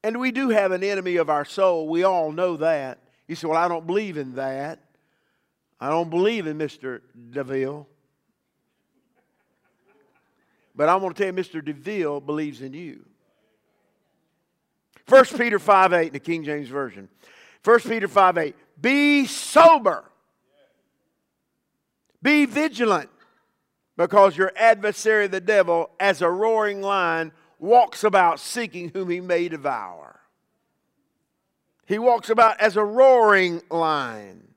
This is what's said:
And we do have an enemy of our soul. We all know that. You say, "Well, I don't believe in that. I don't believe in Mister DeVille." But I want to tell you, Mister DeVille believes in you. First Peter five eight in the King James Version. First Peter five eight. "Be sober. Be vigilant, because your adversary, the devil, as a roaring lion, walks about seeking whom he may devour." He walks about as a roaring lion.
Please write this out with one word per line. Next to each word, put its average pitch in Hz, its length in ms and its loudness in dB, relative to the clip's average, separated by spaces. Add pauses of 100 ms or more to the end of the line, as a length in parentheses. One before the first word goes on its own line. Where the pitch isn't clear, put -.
And 220 180 -6
we 254 120 -2
do 262 160 -4
have 202 240 0
an 185 100 -4
enemy 185 340 -4
of 156 140 -2
our 147 140 -2
soul. 170 440 -2
We 165 140 -2
all 175 300 0
know 175 240 -4
that. 147 420 -4 (280)
You 160 80 -12
say, 165 120 -12
"Well, 160 120 -2
I 175 100 0
don't 165 180 -6
believe 190 300 -6
in 131 180 -10
that. 135 460 -10 (1000)
I 131 100 -6
don't 165 200 -2
believe 190 360 -2
in 151 100 -8
Mister 131 460 -10 (280)
DeVille." 135 580 -8 (2750)
But 151 140 0
I 180 80 2
want 190 200 -6
to 196 40 -12
tell 196 80 -2
you, 185 40 -8
Mister 180 280 -8
DeVille 147 600 -8
believes 147 420 -8
in 135 100 -14
you. 160 320 -18 (2000)
First 320 320 6
Peter 233 220 -2
five 190 340 4
eight 165 160 2
in 131 40 -14
the 139 80 -10
King 165 240 -8
James 147 240 -8
Version. 117 400 -10 (540)
First 226 260 4
Peter 226 180 -4
five 185 320 4
eight. 151 160 -6 (260)
"Be 285 460 2
sober. 285 760 4 (2250)
Be 294 240 2
vigilant, 220 640 -2 (840)
because 190 400 4
your 185 200 -2
adversary, 208 720 0
the 190 120 -6
devil, 175 500 0 (100)
as 185 200 0
a 175 80 0
roaring 208 540 -2
lion, 170 500 -4 (280)
walks 226 420 2
about 185 380 2
seeking 180 500 -10
whom 190 180 -8
he 180 120 -6
may 175 280 -4
devour." 110 720 -10 (1700)
He 208 120 -4
walks 233 300 2
about 220 320 4
as 202 160 2
a 214 80 2
roaring 208 840 4
lion. 123 880 -4